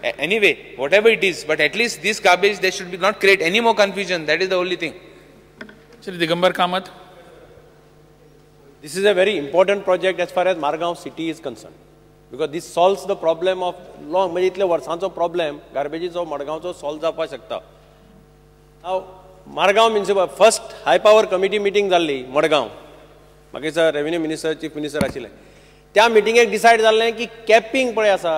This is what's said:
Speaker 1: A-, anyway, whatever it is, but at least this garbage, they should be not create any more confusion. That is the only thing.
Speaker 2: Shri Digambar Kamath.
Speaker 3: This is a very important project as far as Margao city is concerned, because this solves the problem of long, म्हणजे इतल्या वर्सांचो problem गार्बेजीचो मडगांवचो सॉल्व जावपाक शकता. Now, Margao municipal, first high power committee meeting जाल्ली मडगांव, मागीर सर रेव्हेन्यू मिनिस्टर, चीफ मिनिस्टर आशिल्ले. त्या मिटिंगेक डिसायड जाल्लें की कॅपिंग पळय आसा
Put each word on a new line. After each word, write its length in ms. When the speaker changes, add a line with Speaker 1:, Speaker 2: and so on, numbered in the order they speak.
Speaker 1:
A-, 160
anyway, 560
whatever 340
it 140
is, 200
but 160
at 160
least 260
this 180
garbage, 400
they 100
should 220
be 60
not 220
create 220
any 180
more 140
confusion. 520
That 160
is 80
the 60
only 200
thing. 180
Speaker 2:
Shri 160
Digambar 360
Kamath. 360
Speaker 3:
This 140
is 100
a 100
very 220
important 460
project 360
as 120
far 160
as 100
Margao 380
city 340
is 100
concerned, 360
because 200
this 140
solves 400
the 100
problem 480
of 120
long, 240
म्हणजे 160
इतल्या 200
वर्सांचो 480
problem 440
गार्बेजीचो 500
मडगांवचो 560
सॉल्व 200
जावपाक 280
शकता. 300
Now, 200
Margao 420
municipal, 360
first 340
high 160
power 260
committee 340
meeting 300
जाल्ली 340
मडगांव, 360
मागीर 180
सर 220
रेव्हेन्यू 260
मिनिस्टर, 420
चीफ 140
मिनिस्टर 300
आशिल्ले. 240
त्या 140
मिटिंगेक 420
डिसायड 300
जाल्लें 340
की 100
कॅपिंग 480
पळय 140
आसा 280